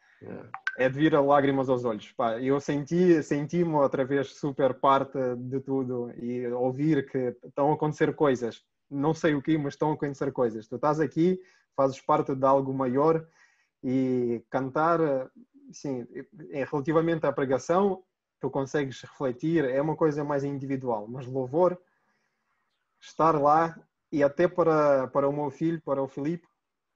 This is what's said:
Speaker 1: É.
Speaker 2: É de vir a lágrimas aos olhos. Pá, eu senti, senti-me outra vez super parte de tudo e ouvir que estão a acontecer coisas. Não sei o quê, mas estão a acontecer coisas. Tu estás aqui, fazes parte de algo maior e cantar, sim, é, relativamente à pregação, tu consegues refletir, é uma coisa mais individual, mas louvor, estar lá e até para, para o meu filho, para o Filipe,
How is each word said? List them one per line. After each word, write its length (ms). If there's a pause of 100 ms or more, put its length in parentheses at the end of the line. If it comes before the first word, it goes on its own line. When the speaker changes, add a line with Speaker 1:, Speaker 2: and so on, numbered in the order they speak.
(200)
Speaker 1:
É. 640
Speaker 2:
É 60
de 80
vir 160
a 80
lágrimas 480
aos 160
olhos. 260
Pá, 280
eu 200
senti, 600
senti-me 520
outra 300
vez 300
super 400
parte 440 (180)
de 240
tudo 580
e 300
ouvir 600
que 260 (100)
estão 260
a 40
acontecer 400
coisas. 480 (280)
Não 240
sei 200
o 80
quê, 140
mas 180
estão 160
a 40
acontecer 380
coisas. 360
Tu 80
estás 240
aqui, 400 (360)
fazes 240
parte 340
de 100
algo 300
maior 520 (560)
e 680
cantar, 480 (720)
sim, 320 (460)
é, 140
relativamente 600
à 60
pregação, 680 (380)
tu 100
consegues 520
refletir, 640
é 160
uma 160
coisa 280
mais 200
individual, 640
mas 180
louvor, 540 (1200)
estar 400
lá 380 (340)
e 100
até 260
para, 600
para 200
o 40
meu 180
filho, 320
para 200
o 60
Filipe, 380 (500)